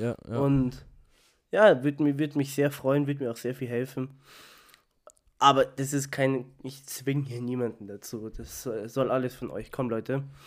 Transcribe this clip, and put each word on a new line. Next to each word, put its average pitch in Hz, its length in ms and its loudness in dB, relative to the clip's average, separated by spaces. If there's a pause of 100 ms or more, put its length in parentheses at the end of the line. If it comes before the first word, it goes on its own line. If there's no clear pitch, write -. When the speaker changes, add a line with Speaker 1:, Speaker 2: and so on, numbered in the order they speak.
Speaker 1:
Ja, 113 140 -2 (140)
ja. 117 100 -4
Speaker 2:
Und 135 460 2 (680)
ja, 185 320 8
würd 143 160 0
mi-, 147 180 2
würd 151 160 -2
mich 139 200 -2
sehr 143 160 4
freuen, 139 360 0
würd 143 140 -4
mir 127 100 -2
auch 117 60 -6
sehr 127 180 -6
viel 131 140 -8
helfen. 131 400 -4 (1300)
Aber 135 280 8
das 139 260 -8
ist 143 180 -2
kein, 135 360 0 (180)
ich - 220 -14
zwing 139 360 -4
hier 120 180 -8
niemanden 120 460 -4
dazu. 104 440 -10
Das - 340 -14
soll, 110 240 -6
soll 123 240 0
alles 127 240 -2
von 107 140 -8
euch 107 200 -10
kommen, 127 200 -4
Leute. 127 340 -2 (220)